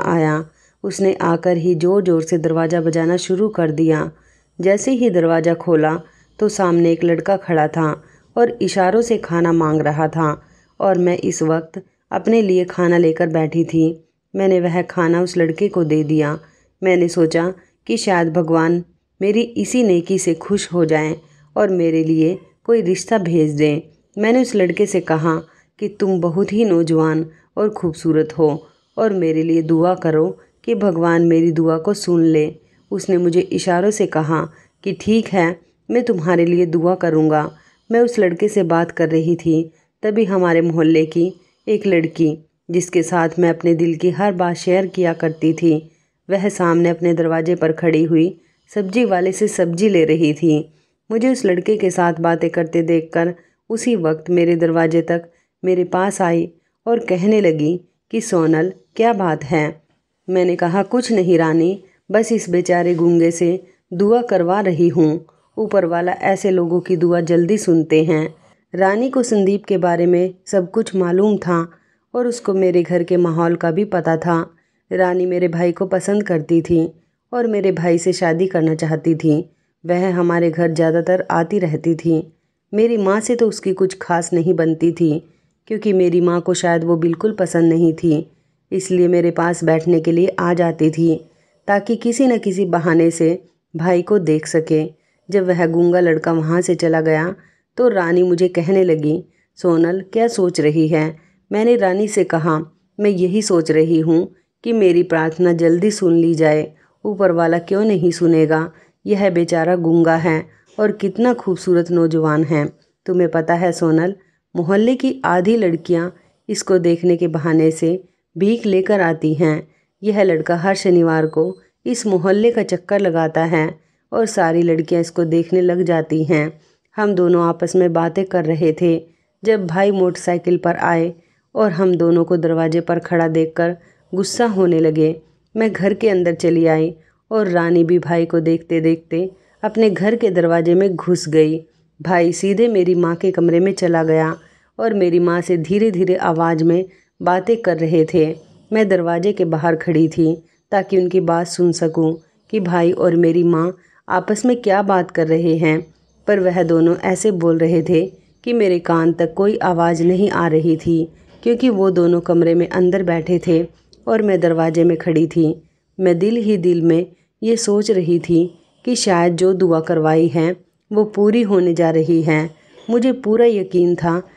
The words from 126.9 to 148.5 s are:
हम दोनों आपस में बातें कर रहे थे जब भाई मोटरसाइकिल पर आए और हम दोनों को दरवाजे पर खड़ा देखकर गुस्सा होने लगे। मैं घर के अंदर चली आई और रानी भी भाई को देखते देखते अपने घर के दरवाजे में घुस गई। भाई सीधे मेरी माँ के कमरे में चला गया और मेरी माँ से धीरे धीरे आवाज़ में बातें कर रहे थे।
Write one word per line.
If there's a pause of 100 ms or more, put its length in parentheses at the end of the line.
हम
दोनों
आपस
में
बातें
कर
रहे
थे (420)
जब
भाई
मोटरसाइकिल
पर
आए (420)
और
हम
दोनों
को
दरवाजे
पर
खड़ा
देखकर (380)
गुस्सा
होने
लगे। (400)
मैं
घर
के
अंदर
चली
आई (380)
और
रानी
भी
भाई
को
देखते
देखते (340)
अपने
घर
के
दरवाजे
में
घुस
गई। (400)
भाई
सीधे
मेरी
माँ
के
कमरे
में
चला
गया (440)
और
मेरी
माँ
से
धीरे
धीरे (100)
आवाज़
में (360)
बातें
कर
रहे
थे। (460)